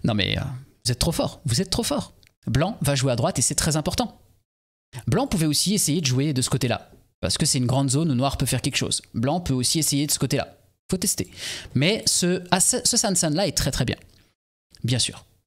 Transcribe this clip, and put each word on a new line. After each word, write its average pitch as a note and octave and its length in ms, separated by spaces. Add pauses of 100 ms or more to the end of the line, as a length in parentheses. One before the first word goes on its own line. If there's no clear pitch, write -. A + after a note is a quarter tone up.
Non C3 100
mais, G2+ 240
euh, - 40 (420)
vous B2+ 80
êtes A#2+ 60
trop E3 140
fort, - 320
vous A#2 160
êtes F#3+ 100
trop - 120
fort. - 320 (320)
Blanc D3 340
va C#3+ 140
jouer C3 180
à A#2 40
droite D3+ 220
et C3+ 40
c'est - 120
très D3 220
important. A#3 440 (840)
Blanc C#3 200
pouvait F3 200
aussi D#3 280
essayer E3+ 260
de D3+ 60
jouer C3+ 280
de B2+ 80
ce - 80
côté-là, A#2 400 (300)
parce - 180
que D#3+ 80
c'est C#3+ 120
une B2+ 80
grande C3+ 220
zone D3 220
où C3+ 40
noir C3 220
peut C#3 100
faire B2 140
quelque C#3 160
chose. - 240 (140)
Blanc C#3 260
peut D#3 140
aussi B2+ 240
essayer D3 280
de D3 60
ce - 60
côté-là. C3 400 (320)
Faut F#3 80
tester. - 320 (440)
Mais F#3 320
ce, F3+ 440
ah, F#3 100
ce, B3+ 240
ce - 140
San G3 180
San D#3 180
là F#3+ 120
est - 100
très - 140
très C3 160
bien. - 100 (880)
Bien A#2+ 140
sûr. - 260 (220)